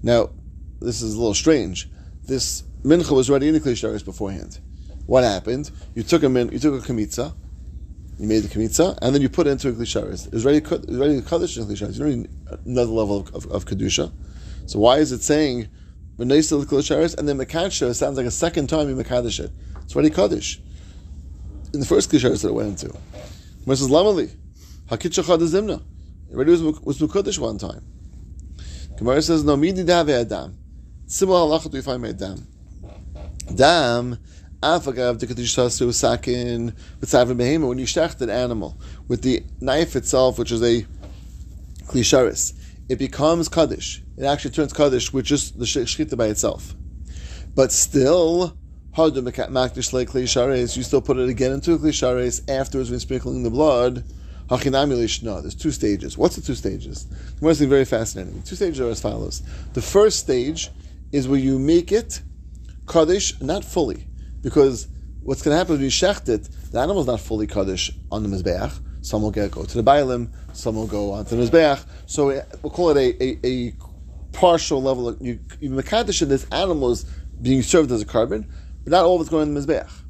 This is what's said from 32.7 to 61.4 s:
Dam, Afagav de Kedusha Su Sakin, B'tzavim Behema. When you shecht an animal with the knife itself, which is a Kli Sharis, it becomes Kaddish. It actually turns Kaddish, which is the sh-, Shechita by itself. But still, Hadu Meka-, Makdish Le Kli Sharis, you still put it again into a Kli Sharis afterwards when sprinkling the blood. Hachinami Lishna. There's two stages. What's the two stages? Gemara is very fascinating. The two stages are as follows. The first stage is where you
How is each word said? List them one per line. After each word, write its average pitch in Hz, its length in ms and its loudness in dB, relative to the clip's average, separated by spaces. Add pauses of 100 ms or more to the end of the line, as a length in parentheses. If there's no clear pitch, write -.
Dam, 123 600 4 (440)
Afagav 127 580 2
de 120 80 -4
Kedusha 120 440 0
Su 120 200 0
Sakin, 120 840 0 (260)
B'tzavim - 380 4
Behema. 135 300 2
When 123 100 0
you 127 80 -4
shecht 160 360 0
an 120 80 -2
animal 113 500 -2 (280)
with 120 140 -2
the 127 220 0 (180)
knife 143 340 0
itself, 127 420 2
which 120 140 -2
is 113 100 0
a 117 240 4 (1000)
Kli 127 160 0
Sharis, 123 520 4 (360)
it 127 100 -2
becomes 156 480 0
Kaddish. - 540 0 (160)
It 135 80 -4
actually 143 260 -2
turns 143 220 0
Kaddish, 131 400 2
which 135 180 0
is 143 200 0
the 120 140 -6
sh-, 110 120 -2
Shechita 131 400 -4
by 113 100 2
itself. - 480 -2 (800)
But 135 180 4
still, 165 840 4 (380)
Hadu 151 320 4
Meka-, 123 220 -4
Makdish 127 420 0
Le 127 140 2
Kli 127 180 -2
Sharis, 123 540 2
you 127 60 -4
still 131 180 2
put 127 160 0
it 127 100 2
again 127 240 2
into 139 220 2
a 160 40 4
Kli 151 120 4
Sharis 123 600 0
afterwards 131 400 -2
when 123 120 -2
sprinkling 127 420 -4
the 113 60 2
blood. 123 560 4 (420)
Hachinami 135 480 2
Lishna. 110 460 -2
There's 80 140 -8
two 156 160 -2
stages. 101 460 -2
What's 175 200 2
the - 40 -10
two 131 140 -4
stages? - 500 -8 (340)
Gemara 156 120 4
is 147 100 4
very 135 240 6
fascinating. 107 540 -4
The - 80 -12
two 185 80 -10
stages 175 240 -2
are 120 100 0
as 110 120 -4
follows. 110 400 -6 (320)
The 123 80 -2
first 208 380 4
stage 139 500 -2 (420)
is 135 160 0
where 139 120 4
you 131 200 2